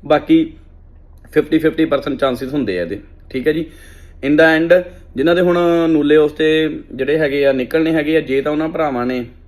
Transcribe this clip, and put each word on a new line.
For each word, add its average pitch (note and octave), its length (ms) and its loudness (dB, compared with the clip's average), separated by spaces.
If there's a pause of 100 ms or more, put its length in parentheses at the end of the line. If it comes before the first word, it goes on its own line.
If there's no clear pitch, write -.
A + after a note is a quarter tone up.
ਬਾਕੀ D#3 480 2 (760)
ਫਿਫਟੀ D3+ 260 0
ਫਿਫਟੀ D#3 280 0
ਪਰਸੈਂਟ C3 340 -4
ਚਾਂਸਿਸ C3 340 -4
ਹੁੰਦੇ G#2 260 -4
ਆ - 20 -4
ਇਹਦੇ, F#2+ 180 -8 (300)
ਠੀਕ C3 180 -4
ਹੈ D3+ 60 0
ਜੀ। E3 120 -4 (640)
In C#3+ 60 2
the D#3+ 280 4
end F3 220 4 (320)
ਜਿਨ੍ਹਾਂ D#3 200 2
ਦੇ F3+ 60 0
ਹੁਣ F3 180 2 (300)
ਨੂਲੇ D3+ 280 4
ਉਸ D3+ 140 4
'ਤੇ D#3 480 -2 (160)
ਜਿਹੜੇ C3+ 220 -2
ਹੈਗੇ C#3+ 280 0
ਆ C#3 60 4
ਨਿਕਲਣੇ D#3+ 400 -2
ਹੈਗੇ D#3+ 260 0
ਆ, - 20 4
ਜੇ C3+ 220 -2
ਤਾਂ D3 100 -2
ਉਹਨਾਂ D#3 180 -2
ਭਰਾਵਾਂ D3 360 -4
ਨੇ B2+ 200 -4 (220)